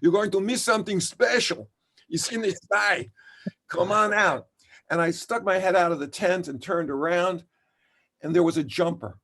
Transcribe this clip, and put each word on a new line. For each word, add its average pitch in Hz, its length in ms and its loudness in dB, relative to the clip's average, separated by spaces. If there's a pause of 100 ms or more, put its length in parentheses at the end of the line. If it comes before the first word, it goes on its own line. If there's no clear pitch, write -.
You're 165 120 4
going 208 200 2
to 196 80 0
miss 233 220 -2
something 220 380 0
special. 214 680 0 (380)
It's 160 220 -4
in 226 120 -4
the 214 80 0
sky. 196 600 -2 (580)
Come 175 240 -2
on 214 200 2
out. 185 340 2 (440)
And 165 100 0
I 165 100 2
stuck 226 340 -4
my 190 140 2
head 185 180 2
out 175 160 6
of 156 80 -2
the 139 80 -6
tent 180 400 -2
and 135 140 -10
turned 170 280 -2
around. 170 540 0 (800)
And 156 120 -4
there 175 80 2
was 165 140 2
a 160 80 0
jumper. 165 600 -4